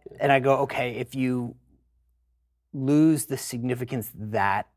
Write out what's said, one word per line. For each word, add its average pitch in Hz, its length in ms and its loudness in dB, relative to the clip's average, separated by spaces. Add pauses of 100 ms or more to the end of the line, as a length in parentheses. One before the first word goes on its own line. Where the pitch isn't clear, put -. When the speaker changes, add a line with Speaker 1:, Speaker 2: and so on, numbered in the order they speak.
(120)
Speaker 1:
Yeah. - 100 -18
Speaker 2:
and 143 100 4
I 135 80 6
go, 135 200 4
"Okay, 123 360 -4
if 127 200 -8
you 127 400 -2 (1160)
lose 147 520 4
the 135 120 -6
significance 123 800 -6
that 104 600 -2